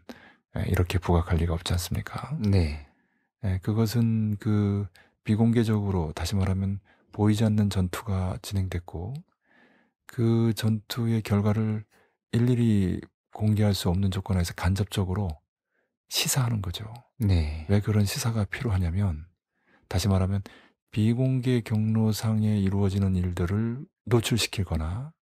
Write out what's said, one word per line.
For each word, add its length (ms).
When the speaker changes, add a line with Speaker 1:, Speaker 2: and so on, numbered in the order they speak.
Speaker 1:
에, 120
이렇게 320
부각할 380
리가 160
없지 200
않습니까? 640
Speaker 2:
네. 480
Speaker 1:
에, 160
그것은 800
그 480
비공개적으로, 920
다시 220
말하면 440
보이지 320
않는 240
전투가 720
진행됐고 720
그 480
전투의 640
결과를 640
일일이 680
공개할 440
수 140
없는 220
조건 260
하에서 180
간접적으로 760
시사하는 520
거죠. 300
Speaker 2:
네. 500
Speaker 1:
왜 100
그런 240
시사가 420
필요하냐면, 800
다시 200
말하면 340
비공개 680
경로상에 1000
이루어지는 560
일들을 680
노출시키거나 1080